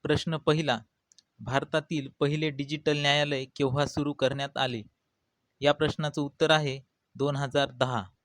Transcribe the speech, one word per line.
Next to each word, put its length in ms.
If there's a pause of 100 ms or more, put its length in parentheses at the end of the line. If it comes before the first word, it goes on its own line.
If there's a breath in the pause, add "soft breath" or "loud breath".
प्रश्न 340
पहिला, 420 (600)
भारतातील 720 (100)
पहिले 300
डिजिटल 480
न्यायालय 480
केव्हा 400
सुरू 280
करण्यात 440
आले? 260 (800)
या 120
प्रश्नाचं 480
उत्तर 300
आहे 300 (340)
दोन 200
हजार 360
दहा. 320 (220)